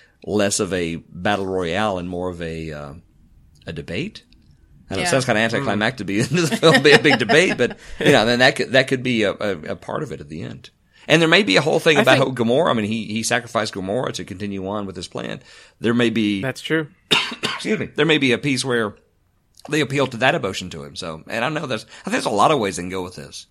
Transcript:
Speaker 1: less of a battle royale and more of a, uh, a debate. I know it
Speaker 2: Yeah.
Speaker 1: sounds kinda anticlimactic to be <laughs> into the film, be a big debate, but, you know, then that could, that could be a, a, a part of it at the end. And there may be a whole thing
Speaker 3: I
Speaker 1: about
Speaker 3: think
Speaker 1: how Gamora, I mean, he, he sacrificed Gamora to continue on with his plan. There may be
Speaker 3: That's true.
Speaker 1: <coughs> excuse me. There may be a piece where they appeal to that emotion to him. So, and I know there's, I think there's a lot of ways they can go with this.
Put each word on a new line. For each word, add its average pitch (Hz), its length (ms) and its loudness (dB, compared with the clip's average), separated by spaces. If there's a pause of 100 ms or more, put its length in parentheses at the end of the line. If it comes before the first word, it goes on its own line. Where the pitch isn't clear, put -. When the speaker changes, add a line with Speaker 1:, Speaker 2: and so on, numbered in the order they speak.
(260)
Speaker 1:
less 101 340 0
of 95 120 -2
a 85 240 -2 (140)
battle 98 360 -2
royale 92 520 -2
and 90 100 -8
more 90 220 -6
of 85 120 -12
a, 80 300 -8
uh, 73 200 -12 (720)
a - 60 -12
debate. 92 500 -8 (680)
I 95 40 -6
know 95 60 -4
it - 40 -4
Speaker 2:
Yeah. 175 60 -2
Speaker 1:
sounds 131 160 0
kinda 110 160 2
anticlimactic 110 560 -2
to 104 60 -8
be 98 160 -2
<laughs> - 0 -
into 139 260 0
the 135 100 -2
film, 147 260 6
be 147 100 8
a 139 60 8
big 143 200 4
debate, 147 400 4
but, 113 200 0 (220)
you - 120 6
know, 113 140 6
then 120 140 2
that 131 160 6
could, - 160 -2
that 131 160 4
could 131 140 -2
be 120 200 0
a, 95 100 2
a, 104 180 -4 (220)
a 92 40 -8
part - 260 -8
of 151 100 -8
it - 80 -12
at 73 100 -16
the 80 120 -10
end. - 280 -14 (360)
And 165 160 6
there 160 60 4
may 180 140 6
be 190 140 2
a 160 60 6
whole 160 180 2
thing 160 160 4
Speaker 3:
I 214 60 4
Speaker 1:
about 131 160 6
Speaker 3:
think 131 200 0
Speaker 1:
how 120 60 0
Gamora, 135 260 2
I 135 40 0
mean, 110 100 -2
he, 107 220 -4
he 110 160 -4
sacrificed 117 500 -2
Gamora 101 400 -4
to 90 140 -10
continue 98 420 -8
on 104 160 -6
with 92 120 -10
his 90 120 -12
plan. 120 320 -10 (400)
There 117 140 2
may 120 160 2
be 104 320 0
Speaker 3:
That's 131 180 -6
true. 156 280 -4 (220)
Speaker 1:
<coughs> - 340 -4
excuse - 340 -4
me. 120 80 -4 (100)
There 147 80 2
may 156 140 4
be 135 140 2
a 113 60 2
piece 135 240 -2
where 117 320 -2 (760)
they 151 100 0
appeal 135 280 0
to 117 100 -10
that 135 160 2
emotion 95 360 -4
to 80 140 -12
him. 71 120 -16
So, 80 320 -10
and 117 160 -4
I 139 40 -2
know 151 180 -6
there's, 117 180 -6
I - 260 -20
think - 20 -4
there's 254 140 -4
a 147 40 -2
lot 117 200 4
of 151 80 2
ways 98 180 -2
they 90 60 -6
can 92 80 -8
go 92 120 -6
with 90 140 -12
this. - 340 -16